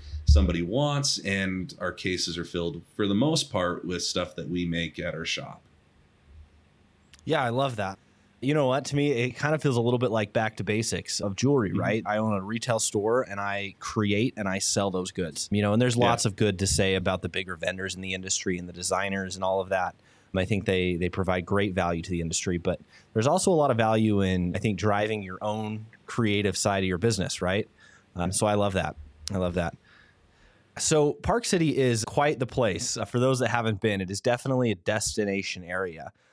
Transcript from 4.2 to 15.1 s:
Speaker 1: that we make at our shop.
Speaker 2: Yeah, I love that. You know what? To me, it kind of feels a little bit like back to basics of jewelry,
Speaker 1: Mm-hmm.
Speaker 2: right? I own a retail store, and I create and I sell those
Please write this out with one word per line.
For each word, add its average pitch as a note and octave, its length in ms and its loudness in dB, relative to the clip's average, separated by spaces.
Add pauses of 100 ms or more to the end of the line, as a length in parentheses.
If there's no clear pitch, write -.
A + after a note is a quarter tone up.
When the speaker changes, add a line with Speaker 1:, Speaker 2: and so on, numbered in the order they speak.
Speaker 1:
that C#2+ 140 -8
we F2 160 -2
make E2 320 -4
at E2+ 160 -6
our E2 120 -8
shop. - 360 -8 (1600)
Speaker 2:
Yeah, D3 180 2
I A#2+ 60 0
love B2+ 280 0
that. G2 220 -4 (420)
You C3+ 120 2
know D3 140 4
what? C3 180 2
To C#3 120 -4
me, C#3+ 140 2
it B2 260 0
kind D3+ 180 0
of D3+ 60 -4
feels C3+ 160 2
a A#2+ 40 4
little A#2+ 180 2
bit A2+ 120 2
like A2 220 0
back A2 240 0
to A2 80 -6
basics G#2 560 -2
of G2+ 140 -4
jewelry, B2+ 340 4
Speaker 1:
Mm-hmm. G2+ 100 -2
Speaker 2:
right? G2+ 260 0
I G#2 120 0
own A2 160 2
a G2 80 -2
retail A2+ 380 -2
store, A2 420 2
and G2+ 180 -8
I G2+ 400 -4
create G#2+ 560 0
and G2+ 140 -4
I F#2+ 100 -2
sell G2+ 320 0
those F#2 200 -4